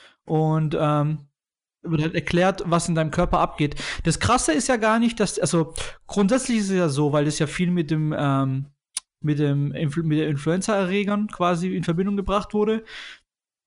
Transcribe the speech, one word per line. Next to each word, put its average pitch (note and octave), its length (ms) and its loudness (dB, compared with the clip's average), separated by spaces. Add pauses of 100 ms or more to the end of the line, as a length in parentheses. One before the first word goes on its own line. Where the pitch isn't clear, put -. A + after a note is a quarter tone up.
(260)
Und, D#3 520 2
ähm, D3+ 400 0 (680)
wird D#3+ 140 0
halt E3 140 -2
erklärt, F3+ 500 0
was E3+ 240 0
in F3 60 0
deinem D#3 160 0
Körper F3 300 0
abgeht. D3+ 340 -2 (300)
Das D#3+ 140 0
Krasse A#3+ 360 2
ist C#4 140 0
ja B3+ 80 4
gar A3 220 2
nicht, A#3 220 2
dass, G3 180 -2
also E3+ 360 0 (320)
grundsätzlich A3+ 520 2
ist G3+ 120 -2
es F#3+ 60 0
ja F3+ 120 4
so, C#3+ 240 2
weil D3 140 4
es D3+ 120 -2
ja D#3 80 0
viel F3 240 0
mit F3 200 0
dem, D#3 260 0
ähm, C3+ 500 0 (540)
mit D3+ 180 0
dem C#3+ 340 2
Influ-, D3+ 300 -2
mit D#3 160 0
den D#3 120 0
Influenza-Erregern F#3+ 960 0
quasi F3+ 480 0
in F3 80 -2
Verbindung F#3+ 320 -2
gebracht G3+ 380 -2
wurde. A3 300 0 (840)